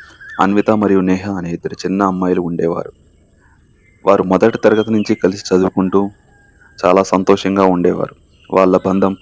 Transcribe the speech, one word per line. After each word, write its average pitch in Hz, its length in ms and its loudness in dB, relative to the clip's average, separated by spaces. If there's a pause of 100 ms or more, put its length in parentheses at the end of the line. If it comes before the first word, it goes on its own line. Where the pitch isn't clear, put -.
(400)
అన్విత 101 300 0
మరియు 101 300 2
నేహ 92 300 -2
అనే 90 200 -8
ఇద్దరు - 220 -8
చిన్న 95 300 -4
అమ్మాయిలు 92 380 -2
ఉండేవారు. 85 520 -6 (1120)
వారు 98 160 4
మొదటి 92 420 2
తరగతి 107 260 2
నుంచి 107 240 0
కలిసి 98 400 -2
చదువుకుంటూ 95 560 0 (720)
చాలా 92 180 4
సంతోషంగా 95 600 0
ఉండేవారు. 90 520 0 (400)
వాళ్ళ 92 300 4
బంధం 95 360 0